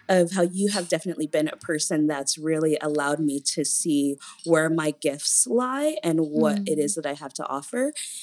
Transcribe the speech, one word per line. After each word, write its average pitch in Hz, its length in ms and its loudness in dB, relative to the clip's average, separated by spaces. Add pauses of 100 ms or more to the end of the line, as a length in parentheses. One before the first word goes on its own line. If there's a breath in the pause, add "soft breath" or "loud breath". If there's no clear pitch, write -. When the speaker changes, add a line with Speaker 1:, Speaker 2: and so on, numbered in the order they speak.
Speaker 1:
of 180 240 4
how 190 100 2
you 190 300 2
have 180 160 -4
definitely 160 380 -2
been 151 220 0
a - 80 -8
person 156 500 0
that's 139 300 -2
really 156 460 0
allowed 151 380 0
me 143 200 0
to - 240 -2
see 143 520 0 (280 loud breath)
where 160 240 4
my 160 220 2 (100)
gifts - 460 0
lie 262 560 0
and 165 180 2 (100)
what 151 360 2
it 156 120 0
Speaker 2:
Mm. 147 60 2
Speaker 1:
is 143 120 -2
that 151 100 -6
I 139 80 -2
have 147 200 -12
to - 120 -8
offer. 240 460 -4 (300 loud breath)